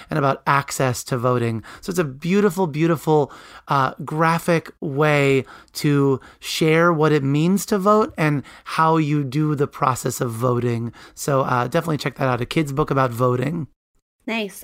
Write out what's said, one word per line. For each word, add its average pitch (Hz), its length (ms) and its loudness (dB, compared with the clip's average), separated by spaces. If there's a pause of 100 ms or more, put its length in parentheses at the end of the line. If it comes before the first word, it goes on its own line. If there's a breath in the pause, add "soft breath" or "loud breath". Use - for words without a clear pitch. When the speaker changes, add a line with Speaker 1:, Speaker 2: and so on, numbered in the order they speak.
(100)
Speaker 1:
and 156 80 -2
about 139 300 0
access 139 560 -2
to 135 120 -4
voting. 117 460 -2 (180 loud breath)
So - 100 -8
it's 175 100 -2
a 165 40 0
beautiful, 180 640 0
beautiful, 156 640 0 (360 loud breath)
uh, 135 260 0 (100)
graphic 165 760 0
way 139 640 2 (300 loud breath)
to 139 460 2 (200 loud breath)
share 165 520 2
what 151 200 2
it 151 100 2
means 156 440 2
to 214 120 0
vote 208 400 2
and 147 240 0 (220 loud breath)
how 160 320 2
you 147 260 2
do 151 320 0
the 135 140 0
process 131 520 -2
of 123 120 -2
voting. 120 600 -2 (220 loud breath)
So, 135 280 -2
uh, 127 260 -2
definitely 160 300 -2
check - 180 -6
that 139 100 -2
out, 123 140 0
A 127 60 -4
Kid's 147 260 -2
Book 147 180 -2
About 131 220 2
Voting. 127 560 -2 (600)
Speaker 2:
Nice. 220 360 -6